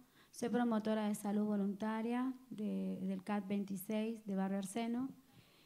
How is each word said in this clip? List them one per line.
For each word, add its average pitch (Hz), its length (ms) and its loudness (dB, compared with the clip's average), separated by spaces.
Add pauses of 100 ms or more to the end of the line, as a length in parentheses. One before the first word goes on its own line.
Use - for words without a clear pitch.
(300)
soy 233 200 -4
promotora 220 580 4
de 208 60 0
salud 208 300 2
voluntaria 220 880 0 (160)
de, 190 500 -2
del 190 220 -2
cat 208 240 -2
veintiséis 208 800 -2
de 202 80 -2
Barrio 190 240 0
Arseno. 233 500 -2 (580)